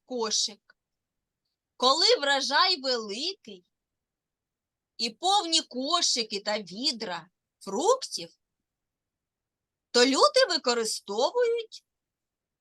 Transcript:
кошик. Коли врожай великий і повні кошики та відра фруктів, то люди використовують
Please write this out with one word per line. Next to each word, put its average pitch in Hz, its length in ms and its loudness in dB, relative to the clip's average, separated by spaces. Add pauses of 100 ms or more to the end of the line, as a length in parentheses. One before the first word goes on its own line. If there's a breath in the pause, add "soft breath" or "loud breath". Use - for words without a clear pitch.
кошик. 220 720 -6 (1000)
Коли 339 380 4
врожай 285 640 0
великий 233 840 -6 (1300)
і 233 120 -6
повні 330 520 0
кошики 262 800 -4
та 214 200 -4
відра 202 720 -8 (300)
фруктів, 240 720 -2 (1600)
то 247 140 6
люди 508 440 6
використовують 311 1400 -2 (760)